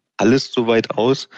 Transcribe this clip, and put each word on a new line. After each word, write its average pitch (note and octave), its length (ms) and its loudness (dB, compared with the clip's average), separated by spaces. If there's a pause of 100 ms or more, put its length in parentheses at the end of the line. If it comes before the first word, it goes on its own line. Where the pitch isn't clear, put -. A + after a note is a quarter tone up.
(200)
alles B2 320 0
soweit A2+ 380 0
aus. B2+ 480 -2